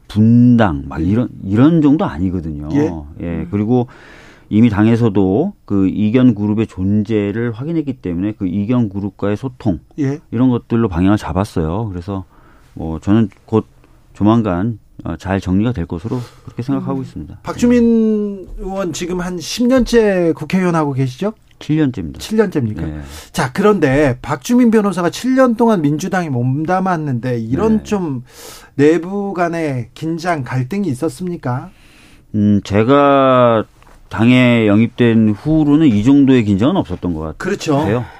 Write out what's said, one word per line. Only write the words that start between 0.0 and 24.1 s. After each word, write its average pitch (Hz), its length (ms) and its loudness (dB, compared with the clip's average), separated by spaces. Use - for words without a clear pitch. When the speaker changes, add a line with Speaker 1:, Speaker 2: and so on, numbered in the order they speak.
Speaker 1:
분당 110 800 4
막 69 140 -8
이런, 104 280 0
이런 135 380 4
정도 147 240 2
아니거든요. 85 680 -6
Speaker 2:
예. 143 200 0
Speaker 1:
예, 87 280 -6
그리고 113 380 0
이미 113 200 4
당에서도 107 840 2
그 98 240 0
이견 107 480 2
그룹의 104 320 -2
존재를 104 840 -2
확인했기 143 400 -6
때문에 92 400 -6
그 95 120 -6
이견 104 440 -2
그룹과의 101 480 -4
소통, 113 420 -4
Speaker 2:
예. 143 200 -4
Speaker 1:
이런 123 180 2
것들로 117 400 0
방향을 95 280 2
잡았어요. 92 720 -4
그래서 95 380 -10
뭐 80 260 -8
저는 101 300 0
곧 110 200 0
조만간, 107 680 0
어, 82 100 -8
잘 95 240 -4
정리가 98 320 0
될 85 140 -6
것으로 98 340 -6
그렇게 - 200 -12
생각하고 135 360 -6
Speaker 2:
음. 131 40 -8
Speaker 1:
있습니다. - 380 -14
Speaker 2:
박주민 220 1000 2
Speaker 1:
네. 170 60 -18
Speaker 2:
의원 190 340 -6
지금 180 300 -6
한 180 180 -6
십 - 260 -4
년째 220 720 2
국회의원 175 400 0
하고 151 160 0
계시죠? 135 420 -4
Speaker 1:
칠 151 200 -2
년째입니다. 120 420 -2
Speaker 2:
칠 - 180 -6
년째입니까? 135 480 -2
Speaker 1:
네. 76 140 -8
Speaker 2:
자, 135 220 -4
그런데 151 680 2